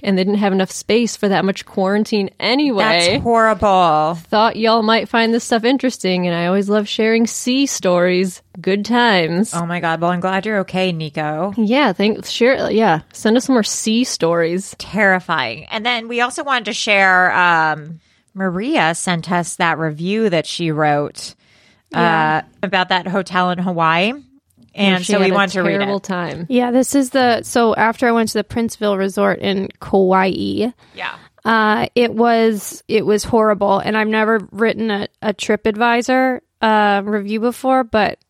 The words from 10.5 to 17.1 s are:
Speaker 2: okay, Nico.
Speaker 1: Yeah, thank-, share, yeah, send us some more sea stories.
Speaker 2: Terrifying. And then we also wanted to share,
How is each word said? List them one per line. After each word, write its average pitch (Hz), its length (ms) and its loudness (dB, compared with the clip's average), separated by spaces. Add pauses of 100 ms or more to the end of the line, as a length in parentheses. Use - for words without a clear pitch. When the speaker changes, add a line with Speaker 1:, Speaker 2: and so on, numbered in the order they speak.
Speaker 2:
okay, 185 340 -2
Nico. 156 640 -6
Speaker 1:
Yeah, 233 340 2
thank-, 208 340 -2
share, - 460 0
yeah, 196 300 2 (100)
send 220 240 0
us 247 120 2
some 262 80 2
more 220 80 2
sea 226 420 -2
stories. 170 720 -2
Speaker 2:
Terrifying. 170 920 0
And 220 140 -6
then 233 220 -4
we 240 140 -2
also 254 240 -2
wanted 254 200 -2
to 208 80 -6
share, 190 600 4